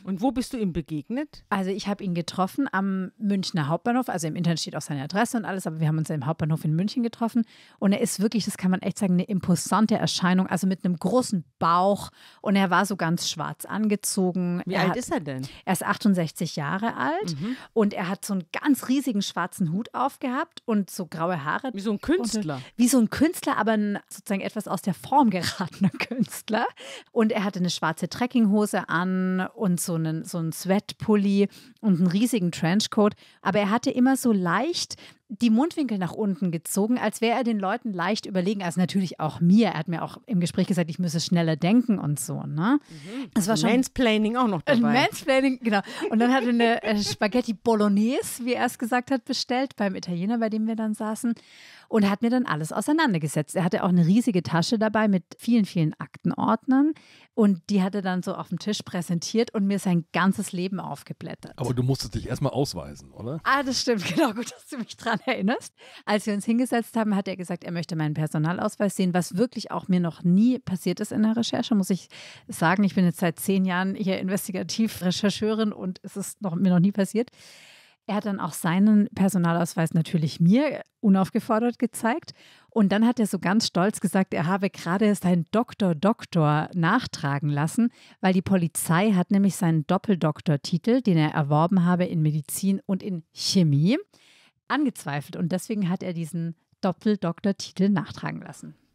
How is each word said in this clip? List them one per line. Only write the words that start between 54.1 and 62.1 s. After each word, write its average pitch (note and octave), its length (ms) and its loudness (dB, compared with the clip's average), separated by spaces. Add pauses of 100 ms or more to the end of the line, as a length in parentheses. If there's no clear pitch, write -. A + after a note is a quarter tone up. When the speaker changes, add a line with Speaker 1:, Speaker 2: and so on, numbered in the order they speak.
Speaker 2:
Tasche E3 360 0
dabei A3 280 2
mit F#3+ 180 2 (140)
vielen, A#3 260 2
vielen D#3 360 0
Aktenordnern. B3+ 920 2 (420)
Und G3+ 360 4
die G3+ 120 2
hat F#3+ 120 -2
er G3+ 80 -4
dann F#3 200 -2
so F#3+ 120 -6
auf - 140 -10
dem E3+ 100 -4
Tisch G#3 240 -4
präsentiert F3+ 720 -2
und G3 120 0
mir G3 120 0
sein E3+ 340 0
ganzes F#3 400 0
Leben F#3 280 -4
aufgeblättert. - 760 -12
Speaker 3:
Aber B2 180 -4
du B2 80 0
musstest B2+ 320 -2